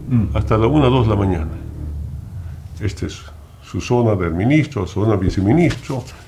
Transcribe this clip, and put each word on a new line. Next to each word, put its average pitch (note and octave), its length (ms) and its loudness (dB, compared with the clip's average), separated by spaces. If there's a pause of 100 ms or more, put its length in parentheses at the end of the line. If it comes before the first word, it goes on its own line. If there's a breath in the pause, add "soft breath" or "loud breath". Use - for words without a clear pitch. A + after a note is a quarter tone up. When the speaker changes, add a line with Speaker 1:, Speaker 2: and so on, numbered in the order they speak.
Speaker 1:
Mm. A2+ 280 2
Speaker 2:
hasta G#2+ 220 2
la A2 80 4
una, C#3+ 220 4
dos B2 180 4
de A2 80 2
la - 20 0
mañana. F2+ 360 0 (1300 loud breath)
Esta G2+ 260 -4
es - 160 -10 (420)
su - 160 -8
zona A#2 360 2
del E2+ 180 0
ministro, A2 500 2
zona G#2 300 0
viceministro, A#2 880 2 (260 loud breath)